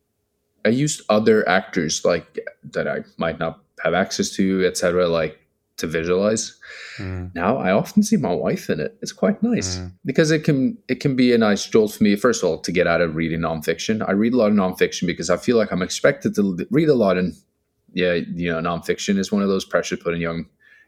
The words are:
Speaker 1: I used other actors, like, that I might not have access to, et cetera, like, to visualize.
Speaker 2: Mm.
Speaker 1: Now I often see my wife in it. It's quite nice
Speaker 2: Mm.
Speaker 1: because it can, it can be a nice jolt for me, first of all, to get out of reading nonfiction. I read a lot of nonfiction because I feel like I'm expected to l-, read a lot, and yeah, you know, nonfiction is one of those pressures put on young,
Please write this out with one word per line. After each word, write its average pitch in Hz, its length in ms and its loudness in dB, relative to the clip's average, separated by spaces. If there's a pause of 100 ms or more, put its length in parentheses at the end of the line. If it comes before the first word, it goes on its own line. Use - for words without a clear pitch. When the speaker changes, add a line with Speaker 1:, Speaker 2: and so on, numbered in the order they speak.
(640)
Speaker 1:
I 110 60 2
used 139 400 0
other 107 400 4
actors, 90 560 0
like, 87 320 -2 (340)
that 80 160 -4
I 71 120 -4 (180)
might 82 220 -4
not 82 240 -6 (200)
have 82 120 0
access 98 400 0
to, 95 280 2
et 90 140 0
cetera, 90 300 2
like, 82 320 -2 (380)
to 87 100 -6
visualize. 90 720 0 (400)
Speaker 2:
Mm. 90 340 -8
Speaker 1:
Now 92 240 0
I 92 140 0
often 175 320 2
see 220 140 0
my 110 140 0
wife - 380 -4
in 80 100 -2
it. - 220 -6
It's - 120 -10
quite - 280 0
nice 104 380 -2
Speaker 2:
Mm. 90 140 -12 (120)
Speaker 1:
because 151 240 2
it 156 140 2
can, 131 340 0 (100)
it 127 120 -4
can 135 160 0
be 123 180 4
a 117 60 6
nice 104 260 2
jolt 107 280 4
for - 100 0
me, 101 120 4
first 113 280 0
of 87 60 2
all, 80 100 -2
to - 120 -8
get 85 140 2
out 85 160 2
of 80 140 0
reading 80 240 -2
nonfiction. 82 680 -2
I 95 40 0
read 110 220 2
a 127 40 2
lot 107 140 4
of - 60 4
nonfiction 92 500 0
because 85 240 -2
I 87 60 2
feel 120 200 2
like 104 140 0
I'm 90 100 -2
expected 107 540 0
to 104 80 2
l-, 90 260 -2
read 156 200 2
a 147 40 6
lot, 98 240 2
and 92 160 -2 (600)
yeah, 90 200 0
you 87 380 -4
know, 82 80 -2
nonfiction 87 580 -2
is 95 140 -2
one 101 100 0
of 98 80 0
those 95 160 -2
pressures 90 380 -4
put 85 100 -2
on 85 80 -4
young, 82 240 -4 (420)